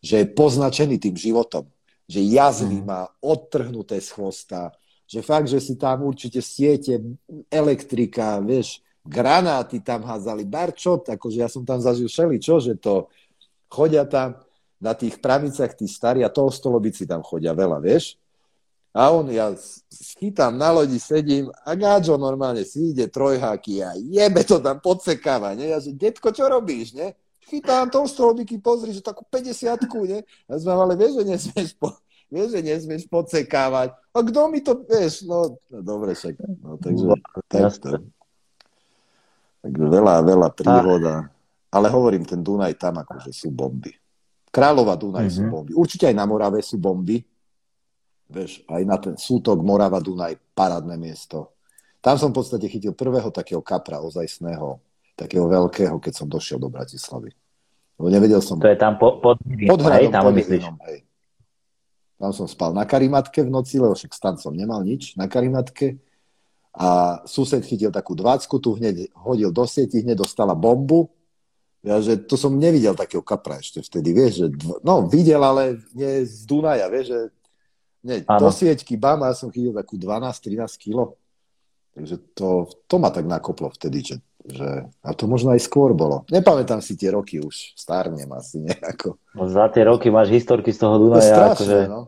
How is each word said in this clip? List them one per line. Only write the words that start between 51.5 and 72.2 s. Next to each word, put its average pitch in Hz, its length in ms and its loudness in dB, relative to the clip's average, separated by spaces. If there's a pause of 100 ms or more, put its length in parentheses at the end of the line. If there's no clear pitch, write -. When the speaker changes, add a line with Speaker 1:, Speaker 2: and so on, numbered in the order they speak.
Speaker 1:
Tam 135 180 2
som 139 120 2
v 123 120 -2
podstate 107 240 -6
chytil 196 240 -6
prvého 123 400 -2
takého - 320 -8
kapra 78 360 -6
ozajstného, 78 800 -10 (360)
takého 87 320 -2
veľkého, 90 520 0
keď 80 160 -8
som 76 120 -10
došiel 73 320 -8
do 67 80 -8
Bratislavy. 131 640 -14 (680)
Lebo 85 100 -2
nevedel 101 320 6
som 92 180 -6
Speaker 2:
To 80 80 4
je 104 120 6
tam 107 200 2
po-, 120 200 4
pod 120 240 4
Žilinom, 104 260 -4
Speaker 1:
Pod 175 140 6
hradom, 143 200 6
Speaker 2:
hej, 110 120 4
tam 98 100 4
Speaker 1:
pod 101 100 6
Speaker 2:
myslíš? 90 180 2
Speaker 1:
Žilinom, 85 240 -4 (100)
hej. 76 120 -14 (1160)
Tam 98 160 -6
som 98 160 -8
spal 85 240 -4
na 101 120 -2
karimatke 139 580 2
v 131 100 0
noci, 131 240 -2
lebo 120 160 4
však - 220 -6
stan 95 220 -4
som 73 140 -12
nemal 101 300 -6
nič, 113 340 -6
na 95 120 -6
karimatke. 127 720 -2 (720)
A 90 520 2
sused 135 380 -2
chytil - 260 -2
takú 190 240 -6
dvacku, 156 460 0
tu 113 180 -2
hneď 104 380 -4
hodil 107 340 -2
do 117 160 0
sieti, 117 380 -2
hneď 117 160 -2
dostala 101 340 0
bombu. 135 560 2 (720)
Ja, 104 220 0
že 110 160 2
to - 160 -4